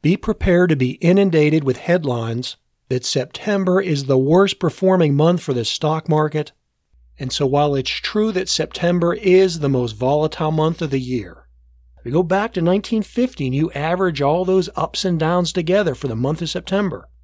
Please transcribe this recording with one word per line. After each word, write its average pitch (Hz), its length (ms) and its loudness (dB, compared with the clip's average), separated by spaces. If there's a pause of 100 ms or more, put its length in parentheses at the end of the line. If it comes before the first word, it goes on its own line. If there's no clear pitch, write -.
Be 170 120 4
prepared 180 540 2
to 156 60 4
be 127 260 -2
inundated 165 640 4
with 131 140 0
headlines 123 800 -4 (320)
that 127 160 -4
September 185 760 -2
is 143 240 -2
the 131 140 2
worst 175 400 4
performing 170 560 2
month 160 260 2
for 139 120 -4
the 120 120 -2
stock 156 420 -4
market. 151 440 0 (680)
And 131 140 -8
so 143 160 -2
while 143 260 2
it's 131 160 -2
true 214 440 -2
that 185 140 -4
September 175 680 0
is 185 460 2
the 143 60 0
most 123 260 0
volatile 151 580 0
month 160 320 0
of 139 80 -4
the 135 100 -2
year, 117 460 -8 (520)
if - 60 -20
you 120 80 -6
go 180 100 2
back 196 300 -2
to 180 80 -2
nineteen 202 420 0
fifty 240 440 -4
and 127 60 -2
you 156 200 -2
average 160 480 -2
all 160 240 2
those 185 320 0
ups - 260 -4
and 175 160 0
downs 170 320 0
together 180 420 0
for 135 140 -8
the 113 80 -4
month 135 260 -2
of 160 80 -6
September, 190 600 -4 (140)